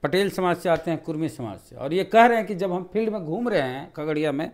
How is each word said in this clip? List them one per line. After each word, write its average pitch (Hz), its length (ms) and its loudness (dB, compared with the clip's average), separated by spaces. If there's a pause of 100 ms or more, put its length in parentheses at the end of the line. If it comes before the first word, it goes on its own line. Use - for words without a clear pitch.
पटेल 185 260 2
समाज 180 280 0
से 175 120 -2
आते 165 220 0
हैं, 156 120 -4
कुर्मी 156 260 -4
समाज 110 300 -10
से, - 160 -20
और 131 180 -4
ये 185 100 2
कह 220 220 6
रहे 240 120 4
हैं 208 100 -2
कि 202 80 -4
जब 180 160 -2
हम 180 220 -4
फील्ड 220 160 0
में 202 160 -6
घूम 214 240 -4
रहे 190 120 2
हैं 135 320 -6
खगड़िया 151 380 -2
में, 143 220 -4